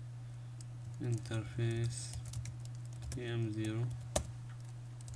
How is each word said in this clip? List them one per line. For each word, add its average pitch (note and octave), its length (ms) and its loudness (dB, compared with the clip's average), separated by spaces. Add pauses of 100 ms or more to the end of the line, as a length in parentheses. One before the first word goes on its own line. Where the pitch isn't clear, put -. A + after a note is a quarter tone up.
(1000)
interface A#2 1000 2 (1160)
اي A#2+ 160 2
ام A2+ 180 6
زيرو، A2 340 4 (1300)